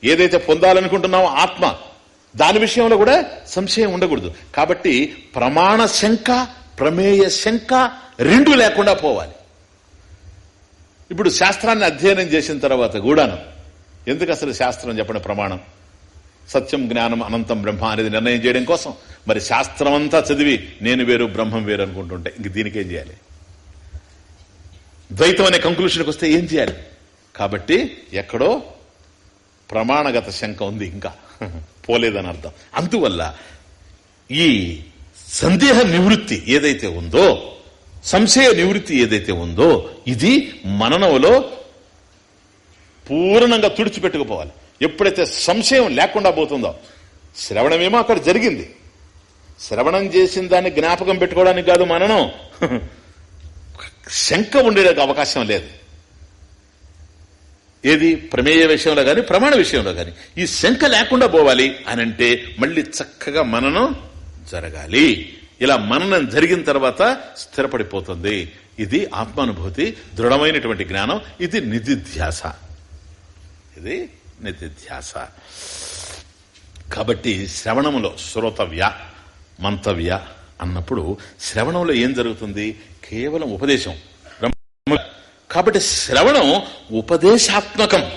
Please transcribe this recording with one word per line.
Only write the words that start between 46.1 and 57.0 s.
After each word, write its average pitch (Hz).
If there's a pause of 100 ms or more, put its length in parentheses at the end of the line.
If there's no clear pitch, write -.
పోతుందో, 139 (640)
శ్రవణమేమో 165
అక్కడ 233
జరిగింది, 175 (840)
శ్రవణం 160
చేసిన 185
దాన్ని 185
జ్ఞాపకం 175
పెట్టుకోవడానికి 180
కాదు 175
మననం, 175 (1900)
శంక -
ఉండేందుకు 196
అవకాశం 135
లేదు. 101 (2250)